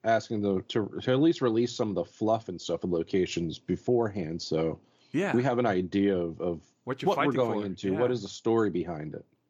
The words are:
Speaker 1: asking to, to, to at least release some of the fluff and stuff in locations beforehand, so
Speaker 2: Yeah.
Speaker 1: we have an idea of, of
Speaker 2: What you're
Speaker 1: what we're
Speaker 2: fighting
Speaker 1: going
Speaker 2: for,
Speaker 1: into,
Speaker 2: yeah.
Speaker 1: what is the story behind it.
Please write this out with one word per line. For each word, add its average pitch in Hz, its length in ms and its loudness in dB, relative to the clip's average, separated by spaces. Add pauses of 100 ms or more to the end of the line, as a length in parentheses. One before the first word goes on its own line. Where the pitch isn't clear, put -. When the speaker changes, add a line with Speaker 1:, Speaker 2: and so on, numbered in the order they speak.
Speaker 1:
asking 110 400 0
to, 95 240 2
to, - 340 -2
to - 80 0
at 131 100 4
least 165 220 2
release 117 320 2
some 110 160 -2
of 98 40 -2
the 87 100 0
fluff 110 440 -2
and 90 120 -8
stuff - 240 -4
in 92 60 0
locations 85 680 0
beforehand, 98 840 -2
so 80 380 -2 (340)
Speaker 2:
Yeah. 165 220 0
Speaker 1:
we 120 80 4
have 123 160 2
an 123 80 2
idea 98 500 2
of, 85 240 -2
of 82 200 -4 (240)
Speaker 2:
What 131 180 -6
you're - 60 2
Speaker 1:
what 196 100 2
we're 143 60 2
Speaker 2:
fighting 139 120 0
Speaker 1:
going 113 240 0
Speaker 2:
for, 104 60 -4
Speaker 1:
into, 95 260 -4
Speaker 2:
yeah. 95 60 0
Speaker 1:
what 123 120 2
is 120 120 -2
the 98 60 -10
story 113 420 0
behind 80 440 -4
it. - 100 -12 (260)